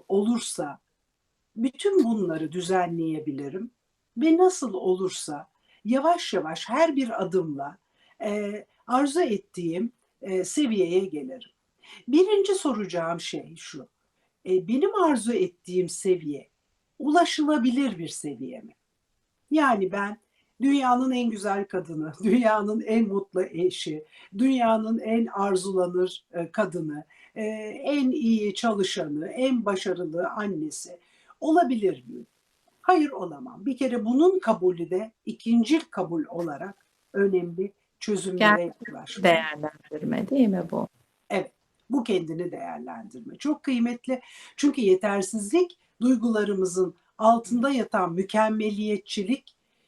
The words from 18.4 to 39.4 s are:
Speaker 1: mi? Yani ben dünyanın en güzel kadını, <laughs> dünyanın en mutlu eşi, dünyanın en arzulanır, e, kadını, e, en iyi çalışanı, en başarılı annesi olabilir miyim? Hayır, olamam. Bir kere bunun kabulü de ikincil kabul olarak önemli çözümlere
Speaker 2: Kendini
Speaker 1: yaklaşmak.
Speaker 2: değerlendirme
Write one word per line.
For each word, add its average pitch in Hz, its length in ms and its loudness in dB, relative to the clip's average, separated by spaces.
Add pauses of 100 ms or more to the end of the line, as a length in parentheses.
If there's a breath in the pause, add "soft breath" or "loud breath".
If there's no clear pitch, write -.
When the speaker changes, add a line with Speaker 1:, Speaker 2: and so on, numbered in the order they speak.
Speaker 1:
mi? - 140 -20 (760)
Yani 240 420 2
ben 202 260 -4 (420)
dünyanın 262 500 4
en 247 200 0
güzel 202 340 -2
kadını, 156 540 -6
<laughs> 180 60 -16
dünyanın 214 560 4
en 220 280 2
mutlu 190 340 -2
eşi, 170 600 -4 (340 soft breath)
dünyanın 226 600 2
en 226 280 0
arzulanır, 185 1080 -2
e, 170 180 -6
kadını, 160 540 -4 (300 soft breath)
e, 220 80 -8 (400)
en 269 280 0
iyi 226 440 2
çalışanı, 185 760 -2
en 254 360 0
başarılı 180 640 -2
annesi 170 680 -8 (420 soft breath)
olabilir 247 680 2
miyim? - 180 -16 (560)
Hayır, 311 280 4
olamam. 175 560 -10
Bir 254 100 -2
kere 240 280 -2
bunun 311 340 6
kabulü 175 520 0
de 208 220 -2 (140)
ikincil 233 540 2 (100)
kabul 170 380 -4
olarak 170 580 -10 (260)
önemli 185 600 0 (280)
çözümlere 196 560 2
Speaker 2:
Kendini 175 160 -2 (160)
Speaker 1:
yaklaşmak. - 360 -6
Speaker 2:
değerlendirme 156 1080 0